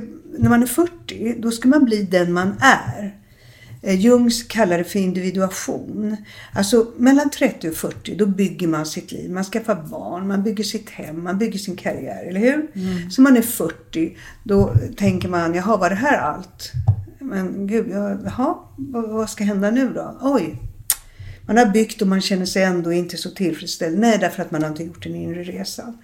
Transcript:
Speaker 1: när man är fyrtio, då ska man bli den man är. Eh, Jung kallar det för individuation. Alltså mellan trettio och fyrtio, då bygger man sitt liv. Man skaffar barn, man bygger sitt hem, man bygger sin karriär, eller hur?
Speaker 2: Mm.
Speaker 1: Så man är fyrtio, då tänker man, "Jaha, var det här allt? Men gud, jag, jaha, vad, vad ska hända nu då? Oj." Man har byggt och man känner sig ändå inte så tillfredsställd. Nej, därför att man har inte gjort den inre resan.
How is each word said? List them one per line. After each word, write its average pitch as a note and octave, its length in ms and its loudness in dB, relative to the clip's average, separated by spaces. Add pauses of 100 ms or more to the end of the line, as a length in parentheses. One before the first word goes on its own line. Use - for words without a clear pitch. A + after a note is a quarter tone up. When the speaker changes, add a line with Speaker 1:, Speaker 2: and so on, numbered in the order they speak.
(380)
Speaker 1:
när A#3 120 4
man A#3+ 140 6
är B3+ 40 2
fyrtio, A#3 720 -2
då A3+ 120 -2
ska A#3+ 160 0
man D4 180 8
bli G#3+ 180 2
den F3 300 2
man F#3 280 0
är. G#3 540 2 (680)
Eh, F#3+ 180 2
Jung A#3+ 300 6 (180)
kallar F#3+ 300 2
det F3 60 0
för G3+ 160 -2
individuation. F#3+ 1160 -2 (360)
Alltså A3+ 440 2
mellan C#4 320 4
trettio F#3+ 400 -2
och E3 60 -6
fyrtio, - 400 -8
då G3 100 2
bygger F3+ 420 0
man D#3 180 0
sitt - 260 -10
liv. E3+ 200 -10
Man F#3 120 -6
skaffar G#3+ 320 -4 (160)
barn, F3 360 -8
man G3 160 0
bygger G#3+ 200 -2
sitt - 260 -8
hem, D#3+ 340 -12
man F#3 140 -2
bygger G3 220 -2
sin F3+ 160 -8
karriär, C3 540 -8
eller F#3 100 -4
hur? C#4+ 360 2
Speaker 2:
Mm. F#3 360 -4
Speaker 1:
Så C4 100 4
man C4 160 10
är A3+ 40 6
fyrtio, - 760 -4 (260)
då G3 320 4 (220)
tänker F#3 320 0
man, E3+ 240 0
"Jaha, F#3+ 240 2
var F3+ 120 2
det F#3+ 60 0
här B3+ 220 2
allt? - 540 -6 (480)
Men G3 480 -4
gud, A3 240 0
jag, G3 340 -4
jaha, B3+ 300 -2 (220)
vad, A#3+ 320 -6
vad A3 200 -4
ska - 140 -6
hända G3+ 280 0
nu B3 220 2
då? D#3+ 280 -8
Oj." B3 400 0 (840)
Man G#3+ 100 2
har A#3+ 80 8
byggt A3 360 2
och G3+ 60 2
man F#3+ 140 2
känner F#3 240 -2
sig F#3+ 180 0
ändå F3 300 0
inte F3 240 -2
så - 120 -8
tillfredsställd. E3+ 720 -4
Nej, A3+ 180 4
därför F3+ 240 -2
att E3+ 100 -8
man D#3 120 -2
har D#3 60 -2
inte D3+ 140 -8
gjort E3 200 -14
den E3+ 120 -8
inre E3+ 280 -8
resan. G3 600 -10